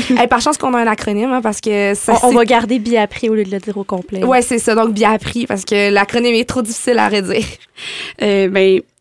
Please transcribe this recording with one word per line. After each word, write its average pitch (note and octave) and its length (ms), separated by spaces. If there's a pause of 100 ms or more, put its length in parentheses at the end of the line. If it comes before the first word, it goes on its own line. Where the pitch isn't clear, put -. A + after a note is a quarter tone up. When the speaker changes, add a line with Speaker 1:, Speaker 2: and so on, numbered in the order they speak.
Speaker 1:
<laughs> B3 160
Speaker 2:
Hey, A#3+ 100
par A#3+ 120
chance D4+ 160
qu'on C4 180
a A#3+ 60
un A#3 60
acronyme, G#3+ 460
hein, B3+ 100
parce G#3+ 180
que G3+ 340
ça, A3 280
Speaker 3:
On, B3+ 40
on B3 40
Speaker 2:
c'est B3 60
Speaker 3:
va A#3+ 80
garder A#3 340
BIAPRI A3 500
au A3 60
lieu G#3+ 100
de F#3+ 60
le G3 80
dire G3 180
au G3 80
complet. F#3 400
Speaker 2:
Ouais, B3 180
c'est B3 160
ça. A3+ 160
Donc, A3+ 200
BIAPRI, A3 520
parce G3 180
que G3+ 260
l'acronyme A#3 440
est A#3 140
trop B3+ 140
difficile A3+ 360
à G#3+ 100
redire. G3 360 (800)
Speaker 1:
Euh, G3+ 260
ben, F#3+ 320 (200)